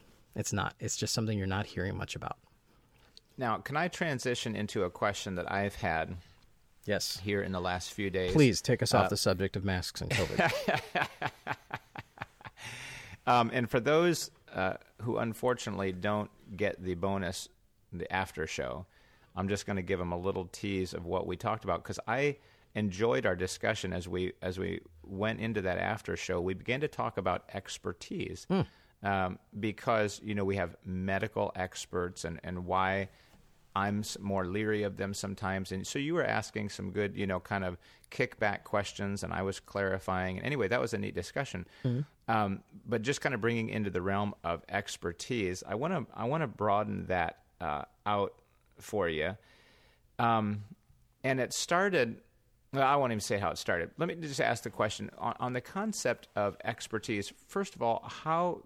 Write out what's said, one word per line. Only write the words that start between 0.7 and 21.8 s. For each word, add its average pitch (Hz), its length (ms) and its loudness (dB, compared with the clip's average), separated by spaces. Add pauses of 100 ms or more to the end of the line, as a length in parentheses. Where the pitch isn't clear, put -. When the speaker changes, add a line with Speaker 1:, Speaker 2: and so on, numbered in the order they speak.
Speaker 1:
It's - 160 -2
just - 160 0
something 110 240 0
you're 95 100 0
not 95 180 0
hearing 95 300 -2
much 95 220 -6
about. - 180 -6 (1000)
Speaker 2:
Now, 113 220 0
can 135 180 -4
I 170 100 2
transition 127 680 -2
into 104 300 0
a 90 60 2
question 101 460 -2
that 87 140 -2
I've 98 260 0
had 85 420 0 (680)
Speaker 1:
Yes. - 380 0
Speaker 2:
here 101 180 2
in 92 100 -2
the 92 100 0
last 90 320 -2
few 101 160 0
days? 92 240 2
Speaker 1:
Please 135 280 8
take 120 220 2
us 107 100 2
off 101 120 8
Speaker 2:
Uh, 90 40 2
Speaker 1:
the 101 80 0
subject 95 380 2
of 98 80 -2
masks 92 380 -2
and - 100 -4
covid. 127 400 2 (640)
Speaker 2:
<laughs> - 20 -20 (2000)
Um, 120 260 8
and 120 160 2
for 131 100 4
those, 156 500 4 (240)
uh, 92 220 0 (260)
who 113 160 0
unfortunately 110 720 0
don't 101 380 0 (260)
get 92 280 0
the 92 100 0
bonus, 95 560 -2 (420)
the 87 220 -6
after 92 320 0
show, 69 400 -4 (500)
I'm 95 140 0
just 101 160 0
gonna 98 160 0
give 90 180 0
'em 87 120 -2
a 87 60 -2
little 92 280 0
tease 92 480 -2
of 85 140 -6
what 87 180 0
we 90 100 -2
talked 110 280 -2
about, 87 200 0